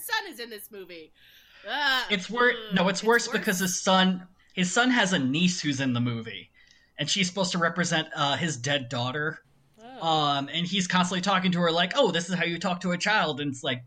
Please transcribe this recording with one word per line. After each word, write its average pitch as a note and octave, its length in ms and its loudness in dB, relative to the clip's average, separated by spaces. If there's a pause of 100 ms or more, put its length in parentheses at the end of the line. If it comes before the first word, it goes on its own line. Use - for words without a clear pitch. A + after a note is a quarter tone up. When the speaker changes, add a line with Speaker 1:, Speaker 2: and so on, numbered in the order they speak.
Speaker 1:
son G#4 260 -4
is G#3+ 60 -14
in A#3 120 -12
this G#3 200 -16
movie. F3 420 -16 (560)
Uh, C4 420 0
Speaker 2:
It's G3 200 -2
wor-, A#3+ 220 2
Speaker 1:
mm, A3+ 220 -6
Speaker 2:
no, F#3+ 140 4
it's F#3+ 140 -2
worse A3+ 240 4
Speaker 1:
it's A#3+ 80 -6
worse. G#3+ 60 0
Speaker 2:
because F#3+ 180 0
his F#3 240 -2
son, F#3 460 4 (260)
his F3+ 180 0
son A#3+ 180 4
has G#3+ 220 4
a F3 60 2
niece D#3 420 2
who's C#3 200 -2
in C3 120 0
the A#2+ 80 0
movie, A2+ 500 -4 (480)
and D3 100 -4
she's F#3 200 0
supposed F#3 240 -2
to F#3 60 -2
represent, E3 580 0
uh, C#3+ 200 0
his D#3 200 -2
dead C3 320 -2
daughter. C3+ 500 -4 (640)
Speaker 3:
Oh. E3 60 -4
Speaker 2:
Um, D3 420 2
and E3+ 160 -2
he's F#3+ 200 -2
constantly F3+ 340 2
talking F#3 320 2
to F3 80 0
her E3+ 100 4
like, F3 240 2
"Oh, C4 160 4
this F3 200 -2
is F3+ 40 0
how E3 100 0
you E3+ 140 -2
talk F3+ 220 -4
to F3+ 120 -2
a F3 60 0
child." F3 420 0
And D3 120 -2
it's B2 100 -10
like, B2+ 240 -4